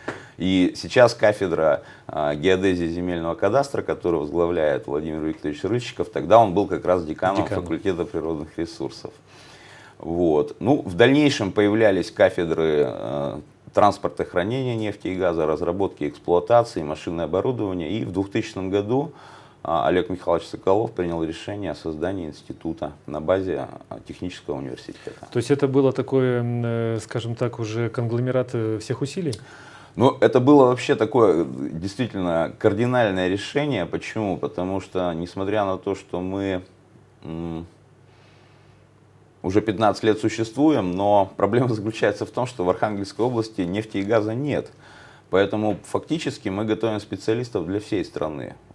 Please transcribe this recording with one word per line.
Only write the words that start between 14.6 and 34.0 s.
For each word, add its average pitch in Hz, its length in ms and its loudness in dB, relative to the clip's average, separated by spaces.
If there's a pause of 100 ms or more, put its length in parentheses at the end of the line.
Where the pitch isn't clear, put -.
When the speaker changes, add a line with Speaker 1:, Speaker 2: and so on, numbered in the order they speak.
Speaker 1:
нефти 107 340 -4
и 92 60 -4
газа, 85 300 0
разработки, 78 640 -2
эксплуатации, 113 720 2
машинное 82 440 -6
оборудование. 92 640 -2
И 113 120 -4
в 110 80 -8
двухтысячном 95 600 -4
году, 110 400 0 (500)
а, 73 260 0
Олег 87 220 2
Михайлович 85 380 -2
Соколов 107 460 0
принял 82 300 -2
решение 98 460 -8
о 73 60 -6
создании 82 500 -6
института 76 680 -10 (120)
на 73 160 -8
базе, 90 460 0 (220)
а, - 100 -12
технического - 560 -10
университета. - 760 -12
Speaker 2:
То - 60 -2
есть 120 140 0
это 139 160 2
было 135 260 4
такое, 127 460 0
м, 120 260 -2
э, 117 340 -2
скажем 117 360 -6
так, 120 240 -4
уже 113 300 -2
конгломерат, 123 640 -2
э, 110 260 -2
всех 127 240 -6
усилий? 143 320 -4 (600)
Speaker 1:
Ну, 135 240 6
это 120 200 6
было 135 260 10
вообще 123 300 2
такое, 107 480 4
э, - 20 -2 (280)
действительно 87 840 -2
кардинальное 107 720 2
решение. 113 560 -2
Почему? 90 520 -4